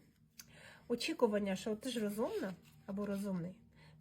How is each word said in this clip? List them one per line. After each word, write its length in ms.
Очікування, 680
що 200
ти 140
ж 100
розумна 540
або 200
розумний, 500